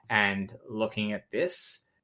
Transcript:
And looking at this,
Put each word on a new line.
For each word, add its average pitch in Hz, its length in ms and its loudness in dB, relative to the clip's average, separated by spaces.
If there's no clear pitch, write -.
And 98 420 2
looking 110 420 -2
at - 200 -8
this, - 540 0